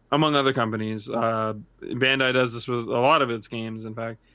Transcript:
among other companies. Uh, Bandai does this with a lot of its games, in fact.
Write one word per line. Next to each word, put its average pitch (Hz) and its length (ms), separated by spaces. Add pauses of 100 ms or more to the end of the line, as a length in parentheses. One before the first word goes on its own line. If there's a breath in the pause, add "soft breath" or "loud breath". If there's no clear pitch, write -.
(120)
among 151 240
other 135 160
companies. 110 580
Uh, 113 440 (280)
Bandai 131 520
does 127 200
this 117 140
with 123 120 (100)
a 123 100
lot 147 220
of 127 80
its 117 180
games, 113 380
in 110 100
fact. 113 240 (160)